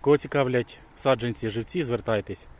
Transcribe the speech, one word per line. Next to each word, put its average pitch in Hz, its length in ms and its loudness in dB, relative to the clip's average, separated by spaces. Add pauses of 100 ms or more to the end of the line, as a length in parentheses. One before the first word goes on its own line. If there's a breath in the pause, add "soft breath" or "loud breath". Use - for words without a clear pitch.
Кого 143 180 6
цікавлять 127 600 0 (180)
саджанці, 117 540 0
живці, 113 340 -4
звертайтесь. 110 600 -2 (140)